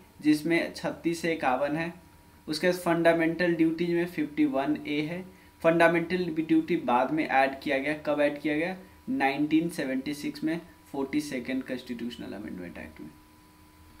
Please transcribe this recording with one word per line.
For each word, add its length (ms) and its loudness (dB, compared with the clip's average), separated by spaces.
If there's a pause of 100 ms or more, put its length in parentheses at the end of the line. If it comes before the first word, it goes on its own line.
(220)
जिसमें 520 2
छत्तीस 480 -4
से 120 0
इक्यावन 420 0
है। 180 -4 (540)
उसके 200 0
बाद 120 2
fundamental 760 4
ड्यूटीज 340 2
में 160 2
फिफ्टी 400 0
वन 320 0 (100)
ए 140 -2
है। 240 -6 (360)
फंडामेंटल 640 4
ड्यूटी 520 2
बाद 340 2
में 160 0
ऐड 320 2
किया 180 -2
गया, 200 -2
कब 240 0
ऐड 200 0
किया 160 -2
गया? 180 -2 (340)
नाइनटीन 600 0
सेवेंटी 440 -4
सिक्स 300 -8
में, 160 -2 (320)
फ़ोर्टी 300 -2
सेकंड 420 -4
कॉन्स्टिट्यूशनल 720 -8
अमेंडमेंट 440 -12
एक्ट 240 -14
में। 80 -16 (920)